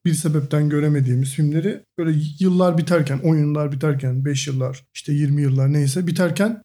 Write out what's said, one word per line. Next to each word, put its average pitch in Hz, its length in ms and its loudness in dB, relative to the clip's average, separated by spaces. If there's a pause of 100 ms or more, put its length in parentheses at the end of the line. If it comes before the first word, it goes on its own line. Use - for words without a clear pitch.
bir 170 80 2
sebepten 151 560 0
göremediğimiz 139 640 0
filmleri 160 500 -2 (140)
böyle 160 200 0 (220)
yıllar 180 380 2
biterken, 156 460 0
on 160 120 4
yıllar 147 360 0
biterken, 135 540 -2
beş 143 220 -2
yıllar, 131 360 -4 (120)
işte - 180 -6
yirmi 147 280 2
yıllar 135 320 2
neyse 147 340 0
biterken 185 580 0